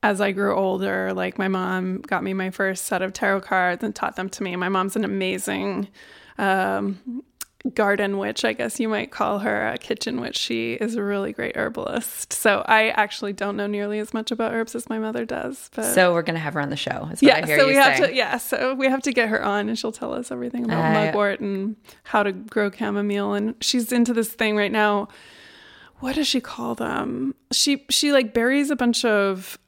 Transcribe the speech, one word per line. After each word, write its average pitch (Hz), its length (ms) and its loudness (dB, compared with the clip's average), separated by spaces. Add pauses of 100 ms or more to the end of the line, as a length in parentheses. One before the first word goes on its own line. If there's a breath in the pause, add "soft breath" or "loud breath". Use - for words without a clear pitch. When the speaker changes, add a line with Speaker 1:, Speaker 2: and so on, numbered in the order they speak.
Speaker 1:
as 208 180 2
I 202 120 2
grew 202 220 0
older. 190 580 0
Like, 185 260 -4
my 190 80 0
mom 185 540 -2
got 185 220 -2
me 190 120 -2
my 190 160 -2
first 190 340 -2
set 180 160 -2
of 190 100 -4
tarot 196 300 0
cards 180 420 0
and 220 120 -4
taught - 220 -4
them 190 120 -4
to - 140 -8
me. 180 120 -4
My 180 140 -2
mom's 190 260 0
an 220 80 0
amazing, 196 840 -2 (500 loud breath)
um, 196 880 -2 (500)
garden 202 440 2
witch, 202 280 -2
I 220 80 2
guess 220 260 -4
you 226 80 0
might 220 240 -2
call - 280 0
her, 214 280 0
a - 100 -2
kitchen - 440 -4
witch. - 160 -6
She - 360 -2
is 226 220 -4
a 208 80 -2
really 202 300 -2
great - 240 -6
herbalist. - 760 -4
So - 340 2
I 220 240 4
actually 208 440 -2
don't 196 240 -4
know 202 100 -2
nearly 208 320 -2
as 214 140 -8
much 220 180 -4
about 226 220 -2
herbs 226 200 -2
as 233 140 -6
my 220 120 -4
mother 220 260 -2
does. - 500 -6
But 220 180 -2
Speaker 2:
So 180 200 6
we're 170 80 2
gonna 165 180 -2
have 151 140 -4
her 156 80 -2
on 143 80 -2
the 139 80 -4
show, - 340 -4
is - 100 -2
what - 20 4
Speaker 1:
yeah, 269 200 8
Speaker 2:
I - 20 -4
hear - 140 4
Speaker 1:
so 277 40 8
Speaker 2:
you 269 80 4
Speaker 1:
we 269 40 6
have 277 220 8
Speaker 2:
saying. 269 140 4
Speaker 1:
to, 254 40 -2
yeah, 247 220 0
so 254 380 -2
we 262 120 2
have 262 140 2
to 277 100 -2
get 226 160 2
her 220 160 2
on, 202 240 0
and 220 100 -2
she'll 226 140 -4
tell - 220 -6
us - 180 -6
everything 247 320 -6
about 190 180 0
Speaker 2:
I 160 260 4
Speaker 1:
mugwort 202 340 0
and 196 340 -2 (280 soft breath)
how 208 200 2
to 202 80 0
grow 202 400 -2
chamomile. 202 640 -2
And 208 260 -2
she's 240 320 0
into 240 220 4
this 220 160 0
thing 214 260 0
right 202 160 2
now. 208 380 2 (880 loud breath)
What 262 180 -4
does 294 120 0
she 262 120 2
call 233 340 -6
them? 247 640 -4 (160)
She, - 380 2
she, 285 240 2
like, 262 200 4
buries 269 360 4
a 285 80 0
bunch 240 260 2
of 196 540 2 (100)